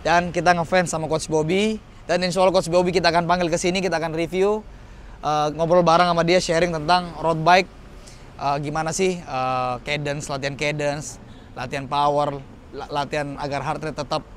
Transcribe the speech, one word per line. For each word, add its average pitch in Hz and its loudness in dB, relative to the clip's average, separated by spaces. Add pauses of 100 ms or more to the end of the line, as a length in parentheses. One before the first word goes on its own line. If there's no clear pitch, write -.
Dan 170 2
kita 175 2
ngefans 175 2
sama 160 -4
Coach 151 -4
Bobby. 190 0 (240)
Dan 180 0
insya 185 2
Allah 185 6
Coach 180 2
Bobby 175 4
kita 170 2
akan 170 4
panggil 175 2
ke 160 0
sini, 175 0
kita 165 -2
akan 165 -4
review, 185 0 (560)
eh, 151 0
ngobrol 165 4
bareng 175 6
sama 165 2
dia, 180 4
sharing 170 0
tentang 170 0
road 160 0
bike. 180 4 (640)
Eh, 143 -2 (100)
gimana 156 -4
sih, 185 -2
eh, 127 -2 (120)
cadence, 147 -4
latihan 139 -6
cadence, 147 -4 (320)
latihan 135 -8
power, 143 0 (320)
la-, 139 -12
latihan 143 -4
agar 143 -6
heart 151 -6
rate 147 -8
tetap 151 -6